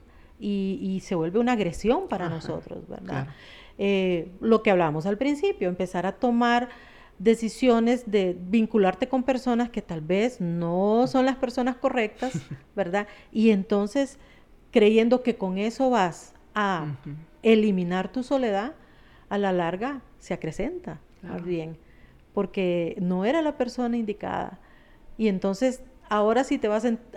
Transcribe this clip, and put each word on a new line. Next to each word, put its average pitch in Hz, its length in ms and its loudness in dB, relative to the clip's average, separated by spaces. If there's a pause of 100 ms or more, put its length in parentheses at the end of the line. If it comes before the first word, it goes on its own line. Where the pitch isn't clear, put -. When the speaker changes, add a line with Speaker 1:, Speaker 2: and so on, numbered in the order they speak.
(380)
Speaker 1:
y, 196 440 -4
y 190 180 -4
se - 140 -6
vuelve 175 240 0
una 240 140 2
agresión 226 560 0
para 180 180 -4
Speaker 2:
Ajá. 160 100 -4
Speaker 1:
nosotros, - 520 -10
¿verdad? - 360 -8
Speaker 2:
Claro. 143 60 -12 (480)
Speaker 1:
Eh, 185 520 0 (100)
lo 220 220 4
que 214 80 2
hablábamos 160 360 2
al 202 100 -2
principio, 285 520 0
empezar 180 380 -4
a 190 60 -2
tomar 240 560 2 (500)
decisiones 226 920 2
de 185 280 2
vincularte 202 720 2
con 254 140 0
personas 240 480 0
que 208 120 -8
tal 165 180 -8
vez 196 400 0
no 180 680 2
son 254 200 2
las 262 100 0
personas 247 400 -2
correctas, 254 560 -2
Speaker 2:
<laughs> - 440 -10
Speaker 1:
¿verdad? 196 300 -2 (260)
Y 220 180 6
entonces, 208 680 0 (520)
creyendo 226 520 6
que 247 140 0
con 190 220 -4
eso 240 320 0
vas 185 440 0 (200)
a 190 320 -2 (180)
Speaker 2:
Ujú. 151 120 -12 (260)
Speaker 1:
eliminar 190 680 2
tu 254 120 -4
soledad, 247 500 -2 (560)
a 202 100 -2
la 196 140 2
larga 185 480 -2 (180)
se - 160 -8
acrecenta, 175 640 -8 (220)
más 175 100 -12
Speaker 2:
Claro. 180 120 -8
Speaker 1:
bien, 165 340 -6 (560)
porque 180 640 -2
no 185 240 0
era 311 180 2
la 294 160 -2
persona 240 400 -2
indicada. 190 600 -6 (600)
Y 220 100 2
entonces, 196 540 0 (260)
ahora 220 360 2
sí 277 140 -2
te 226 100 0
vas 214 180 0
a - 60 2
sen-, 226 60 -2 (180)